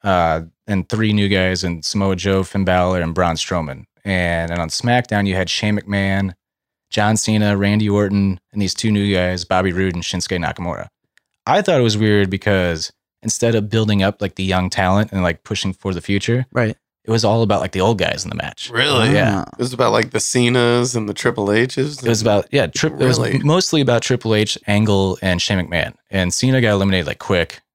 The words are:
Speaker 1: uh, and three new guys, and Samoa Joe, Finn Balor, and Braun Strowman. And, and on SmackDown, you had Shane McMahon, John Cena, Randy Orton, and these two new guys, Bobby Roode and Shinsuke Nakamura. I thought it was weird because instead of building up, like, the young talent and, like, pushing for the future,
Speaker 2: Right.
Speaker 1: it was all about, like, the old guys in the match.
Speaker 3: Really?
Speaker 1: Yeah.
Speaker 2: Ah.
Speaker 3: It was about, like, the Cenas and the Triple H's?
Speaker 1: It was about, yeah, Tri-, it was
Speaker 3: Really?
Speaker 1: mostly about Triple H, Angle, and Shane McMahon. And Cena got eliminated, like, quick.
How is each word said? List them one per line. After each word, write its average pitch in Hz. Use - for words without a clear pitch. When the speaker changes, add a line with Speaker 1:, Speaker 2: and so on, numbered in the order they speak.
Speaker 1:
uh, 85
and 98
three 107
new 104
guys, 92
and 85
Samoa 98
Joe, 95
Finn 95
Balor, 90
and 82
Braun 85
Strowman. 78
And, 85
and 87
on 82
SmackDown, 120
you 95
had 92
Shane 104
McMahon, 98
John 107
Cena, 104
Randy 104
Orton, 101
and 104
these 92
two 113
new 101
guys, 90
Bobby 92
Roode 92
and 85
Shinsuke 90
Nakamura. 80
I 185
thought 170
it -
was 107
weird 104
because 92
instead 113
of 107
building 107
up, 98
like, 95
the 95
young 92
talent 98
and, 95
like, 85
pushing 98
for 95
the 85
future, 117
Speaker 2:
Right. 113
Speaker 1:
it 110
was 110
all 113
about, 101
like, 92
the 95
old 107
guys 82
in -
the -
match. -
Speaker 3:
Really? 123
Speaker 1:
Yeah. 98
Speaker 2:
Ah. -
Speaker 3:
It -
was 127
about, 117
like, 113
the 110
Cenas 120
and 110
the 101
Triple 107
H's? 127
Speaker 1:
It 120
was 113
about, 104
yeah, 135
Tri-, 156
it 143
was 127
Speaker 3:
Really? 117
Speaker 1:
mostly 160
about 123
Triple 113
H, 107
Angle, 101
and 90
Shane 98
McMahon. 85
And 92
Cena 131
got 110
eliminated, 95
like, -
quick. -